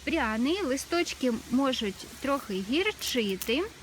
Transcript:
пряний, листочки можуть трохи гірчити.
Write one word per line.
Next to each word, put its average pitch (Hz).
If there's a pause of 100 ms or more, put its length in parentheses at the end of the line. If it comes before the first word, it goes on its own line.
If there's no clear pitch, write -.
пряний, 269
листочки 269 (180)
можуть 247 (140)
трохи 269
гірчити. 226 (200)